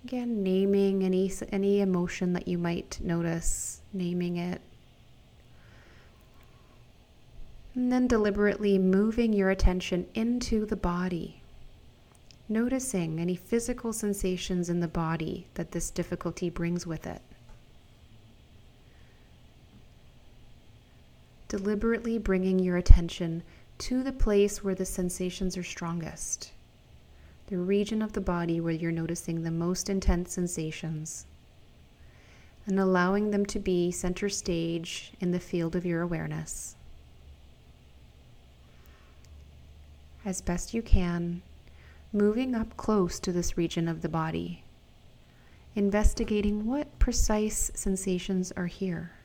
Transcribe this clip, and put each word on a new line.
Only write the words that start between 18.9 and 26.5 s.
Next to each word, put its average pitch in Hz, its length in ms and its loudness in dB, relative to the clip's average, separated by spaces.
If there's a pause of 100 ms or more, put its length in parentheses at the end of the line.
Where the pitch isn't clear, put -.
Deliberately 226 680 0
bringing 190 400 2
your 180 200 2
attention 170 680 6 (360)
to 254 220 -2
the 269 100 -4
place 208 520 4
where 190 120 0
the 185 100 -4
sensations 180 720 -2
are 175 60 -4
strongest, - 880 -6 (960)